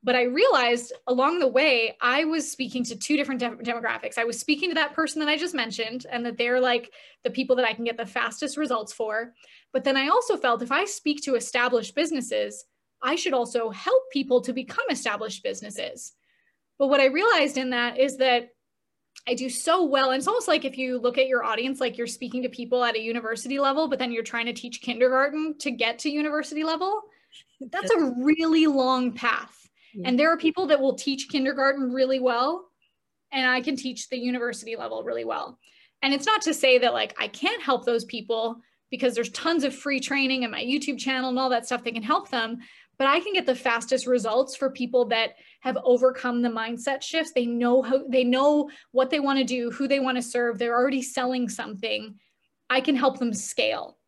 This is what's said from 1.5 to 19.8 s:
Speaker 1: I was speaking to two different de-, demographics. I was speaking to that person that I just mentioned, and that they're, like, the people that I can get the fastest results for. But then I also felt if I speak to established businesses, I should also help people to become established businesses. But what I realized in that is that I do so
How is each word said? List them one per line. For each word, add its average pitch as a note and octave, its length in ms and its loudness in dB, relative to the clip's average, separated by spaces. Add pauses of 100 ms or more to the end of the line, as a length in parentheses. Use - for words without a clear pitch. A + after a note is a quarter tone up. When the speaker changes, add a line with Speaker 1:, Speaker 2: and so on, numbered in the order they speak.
Speaker 1:
I C4+ 240 2
was D#4 240 -2
speaking B3 360 -6
to A#3 120 -8
two D4 200 -2
different C#4 240 -2
de-, A#3+ 80 -2
demographics. A#3 680 -6
I A#3 60 0
was A#3 140 -4
speaking D4+ 300 0
to E4+ 80 -2
that D4 180 0
person D#4 240 -2
that D4+ 100 -2
I D4+ 80 2
just E4+ 180 -4
mentioned, A#3 540 -6
and A#3+ 160 -6
that A#3 140 -6
they're, A#3+ 220 2
like, B3 320 0 (320)
the A#3+ 60 0
people B3+ 260 0
that B3 80 2
I A3 80 2
can A3+ 120 -6
get A#3 120 -2
the A#3 100 -8
fastest A#3+ 500 -4
results A#3+ 360 -4
for. A3+ 400 -4 (400)
But C4 100 -2
then C4+ 140 2
I C4+ 100 2
also A4 300 2
felt A#3 260 2
if A#3+ 80 -6
I D#4 140 2
speak D4 380 -4
to C4+ 120 -2
established A#3+ 600 0
businesses, A#3+ 680 -2 (360)
I C#4 140 0
should E4+ 160 -2
also A#3 380 0
help A#4+ 420 2
people C4 300 2
to B3 100 -4
become C4 380 -4
established G#3+ 520 -4
businesses. G3+ 680 -10 (680)
But C#4 80 4
what C4+ 140 4
I C4 60 6
realized D4+ 500 4
in C4 140 -2
that A#3+ 280 -2
is C4+ 200 2
that B3 320 2 (760)
I B3 80 0
do C4 140 -4
so E4 340 2